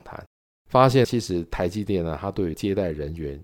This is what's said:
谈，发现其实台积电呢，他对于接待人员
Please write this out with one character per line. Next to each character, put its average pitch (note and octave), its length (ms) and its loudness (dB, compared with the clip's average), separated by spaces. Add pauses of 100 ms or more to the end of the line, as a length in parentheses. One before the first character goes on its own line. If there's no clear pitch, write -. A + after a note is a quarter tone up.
谈， - 200 -16 (460)
发 C3 200 6
现 B2 160 6
其 A#2+ 140 0
实 F2 320 -2
台 F2+ 180 0
积 G#2 140 -4
电 F#2+ 200 0
呢， D#2+ 160 -4
他 G2 120 -6
对 F#2 180 -2
于 D#2+ 40 -4
接 G2 200 -2
待 F#2+ 160 -2
人 D2+ 260 -6
员 D2 280 -8